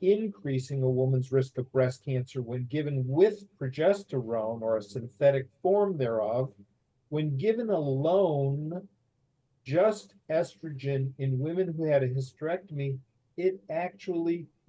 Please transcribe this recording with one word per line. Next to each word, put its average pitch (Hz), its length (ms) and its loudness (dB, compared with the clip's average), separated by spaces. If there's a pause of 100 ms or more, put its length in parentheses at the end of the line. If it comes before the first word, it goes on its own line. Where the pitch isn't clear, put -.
increasing 147 840 0
a 127 40 4
woman's 131 440 2
risk 131 260 0
of 131 140 -6
breast 127 320 0
cancer 127 360 -4
when 123 260 -6
given 143 400 -2
with 190 380 2 (140)
progesterone 127 1040 -2
or 113 140 0
a 107 60 -2
synthetic 131 680 0 (120)
form 196 380 2
thereof, 117 540 0 (580)
when 151 260 -2
given 220 340 0
alone, 151 1160 0 (760)
just 196 500 0 (160)
estrogen 139 880 -2
in 135 200 -2
women 175 380 -2
who 160 80 -2
had 147 180 4
a 127 60 0
hysterectomy, 139 920 -6 (380)
it 190 240 -2 (100)
actually 170 760 -4 (220)